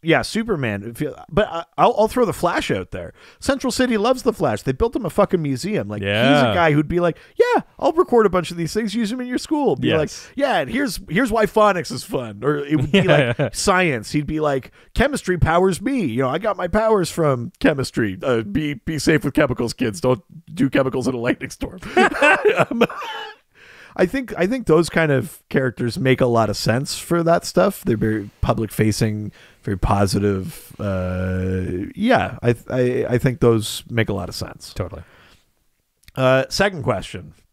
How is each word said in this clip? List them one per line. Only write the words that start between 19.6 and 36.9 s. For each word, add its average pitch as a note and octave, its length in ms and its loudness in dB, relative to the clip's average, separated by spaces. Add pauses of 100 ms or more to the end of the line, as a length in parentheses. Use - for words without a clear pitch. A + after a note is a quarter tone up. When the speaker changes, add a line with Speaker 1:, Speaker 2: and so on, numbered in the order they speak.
Speaker 1:
kids. G#2 280 -4
Don't B2+ 220 2 (300)
do C3+ 160 0
chemicals C3 380 0
in C3 80 -2
a A#2+ 40 -6
lightning - 300 -4
storm." - 360 -12
<laughs> - 40 -12 (800)
Um, A#3 140 2 (1120)
I F#3 80 2
think, B3 320 -6
I F3 80 0
think A#3 220 -2
those D#3+ 220 4
kind D#3+ 220 0
of - 380 -2
characters B2+ 480 -2
make C3 220 4
a C3 60 4
lot A2+ 240 4
of G2+ 80 -2
sense - 420 -2
for E3+ 240 0
that E3+ 220 2
stuff. G3 400 0
They're D3+ 120 2
very G#2+ 320 -2 (120)
public - 300 -2
facing, G#2+ 600 0 (320)
very G2+ 140 -4
positive. G2+ 1000 0
Uh, F#2 1160 -4
yeah, F3+ 480 0
I, A#2+ 120 2 (140)
I, B2 420 0
I B2 60 2
think B2 220 0
those A#2 500 2
make A2+ 200 -2
a G#2+ 40 -2
lot F#2 140 -6
of - 80 -12
sense. - 380 -12
Speaker 2:
Totally. - 280 -8 (1120)
Speaker 1:
Uh, C3 360 2
second F#3 340 -2
question. F2+ 500 -4 (200)